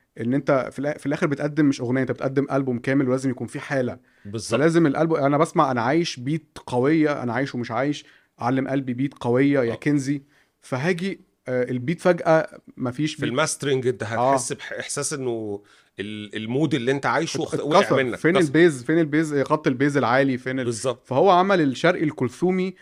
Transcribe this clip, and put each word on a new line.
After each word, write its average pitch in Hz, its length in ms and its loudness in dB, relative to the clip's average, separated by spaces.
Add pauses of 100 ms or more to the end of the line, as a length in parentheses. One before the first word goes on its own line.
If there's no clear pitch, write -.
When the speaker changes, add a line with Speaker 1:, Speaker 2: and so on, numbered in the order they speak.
(200)
Speaker 1:
إن 117 140 -2
أنت 139 380 0
في - 100 -12
الآ-، 147 160 -4
في - 80 -12
الآخر 151 220 -2
بتقدم 147 380 0
مش 131 160 2
أغنية، 127 200 0
أنت 127 100 -2
بتقدم 135 400 -2
ألبوم 131 280 -2
كامل، 135 300 0
ولازم 131 200 0
يكون 120 180 -6
فيه 143 120 -10
حالة. 127 380 -4 (280)
Speaker 2:
بالظبط. 104 340 -8
Speaker 1:
فلازم 165 280 4
الألبوم، 156 300 2
أنا 143 200 2
بسمع 156 340 2
أنا 123 100 0
عايش 147 380 0
بيت 143 380 -6 (100)
قوية، 147 560 2
أنا 120 100 -4
عايش 135 220 -4
ومش 120 160 -6
عايش، 139 340 -2 (340)
علم 131 280 0
قلبي 131 260 -2
بيت 135 200 -4
قوية 135 460 2
يا 117 140 0
Speaker 2:
آه. - 20 -6
Speaker 1:
كنزي، 143 460 0 (400)
فهاجي، 175 600 -4 (260)
آه، 127 240 0
البيت 127 300 -4
فجأة 165 460 2 (300)
مفيش 143 380 -4
Speaker 2:
في 143 60 -10
Speaker 1:
بيت. 120 100 -2
Speaker 2:
الماسترنج 135 560 -2
أنت 113 160 -2
هتحس 123 480 0
Speaker 1:
آه. 135 40 -6
Speaker 2:
بإحساس - 580 -8
إنه 113 480 -4 (380)
ال-، 104 360 -10
المود 123 380 -2
اللي 127 180 0
أنت 139 140 -2
عايشه 135 380 -2
Speaker 1:
ات-، - 40 -6
Speaker 2:
خ-، - 180 -6
وقع 156 140 4
Speaker 1:
اتكسر. 180 240 2
Speaker 2:
منك، 117 140 -2
Speaker 1:
فين 165 180 2
Speaker 2:
اتكسر. 175 120 4
Speaker 1:
البيز؟ 147 360 4
فين 156 160 2
البيز؟ 151 420 0
خط 156 260 0
البيز 139 300 2
العالي 127 400 2
فين 131 220 -6
ال-، 127 60 -4
Speaker 2:
بالظبط. 117 420 -4
Speaker 1:
فهو 151 220 4
عمل 185 320 4
الشرقي 160 420 0
الكلثومي، 180 800 -2